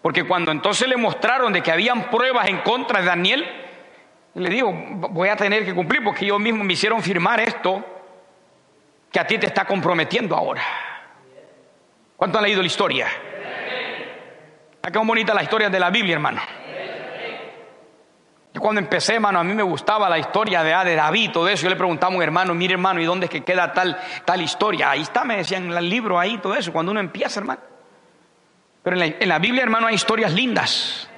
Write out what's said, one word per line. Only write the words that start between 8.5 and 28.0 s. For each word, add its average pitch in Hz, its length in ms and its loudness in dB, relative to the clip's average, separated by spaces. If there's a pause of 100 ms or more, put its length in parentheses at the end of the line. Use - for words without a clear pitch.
que - 120 0
a - 40 0
ti 220 120 0
te 196 100 0
está 190 160 0
comprometiendo 175 720 0
ahora". - 280 -2 (1500)
¿Cuánto 185 240 0
han 208 60 2
leído 202 160 2
la 185 40 2
historia? 160 420 0 (1700)
¿A 175 80 -6
qué 180 80 -2
bonita 220 380 2
la 185 80 2
historia 208 260 2
de 190 100 2
la 180 120 4
Biblia, 196 240 2
hermano? 147 260 -2 (2000)
Yo - 80 -10
cuando 214 220 2
empecé, 170 320 0
hermano, 214 260 2
a 170 40 2
mí 180 100 0
me 214 80 0
gustaba 196 480 2
la 170 80 4
historia 180 460 0
de, 156 100 4
ah, 185 100 4
de 175 120 2
David, 160 360 2
todo 170 160 2
eso. 180 180 0
Yo 180 40 4
le 185 60 2
preguntaba 180 360 0
a 185 40 -2
un 180 80 2
hermano: 170 320 2
"Mire, 180 180 2
hermano, 185 260 2
¿y 165 60 0
dónde 180 220 0
es - 20 -6
que 156 140 -6
queda 175 280 2
tal, 180 300 0 (240)
tal 180 160 2
historia?". 160 480 2
"Ahí 139 140 2
está", 240 220 0
me 233 120 -2
decían, 185 280 -4
"en 170 120 -2
el 175 100 0
libro, 202 320 0
ahí, 202 200 0
todo 190 160 -2
eso", 180 180 -4
cuando 170 180 -2
uno 214 80 0
empieza, 202 400 -4
hermano. 240 220 -6 (1200)